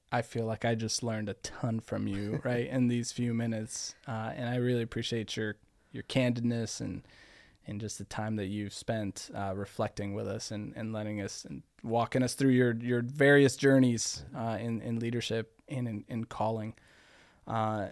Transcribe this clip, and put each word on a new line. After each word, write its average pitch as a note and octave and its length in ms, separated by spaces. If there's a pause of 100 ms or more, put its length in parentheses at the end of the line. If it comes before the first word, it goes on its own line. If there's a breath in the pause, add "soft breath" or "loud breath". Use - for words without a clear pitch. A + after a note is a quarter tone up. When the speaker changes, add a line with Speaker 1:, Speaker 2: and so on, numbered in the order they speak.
(180)
Speaker 1:
I A#2 40
feel A2+ 240
like A2 180
I A#2 120
just A2 280
learned A2 260
a G2 60
ton - 440
from G#2 280
you, G#2 340
Speaker 2:
<laughs> - 40
Speaker 1:
right, A#2+ 220
in B2+ 200
these A#2+ 240
few A#2+ 220
minutes. A2+ 600 (120)
Uh, A2+ 280
and A#2+ 120
I B2 100
really B2 260
appreciate A#2 520
your, G#2+ 200 (360)
your A#2+ 120
candidness A#2+ 760
and, - 220 (640 soft breath)
and G#2 160
just G#2+ 160
the G2+ 80
time A2 320
that G#2 80
you've G2+ 280
spent, G#2+ 600
uh, G2 200
reflecting G2+ 580
with G#2 140
us G#2+ 240
and, G#2+ 260
and A2+ 160
letting G#2+ 260
us G2 260
and - 160 (220)
walking A#2 400
us B2 120
through C3+ 160
your, B2 260
your A#2+ 240
various C#3 560
journeys, C3 680 (140)
uh, A2+ 240
in, A#2 200
in A#2 180
leadership A2+ 680
and B2 200
in, G#2 200
in A2+ 160
calling. A2 500 (720 soft breath)
Uh, A2 440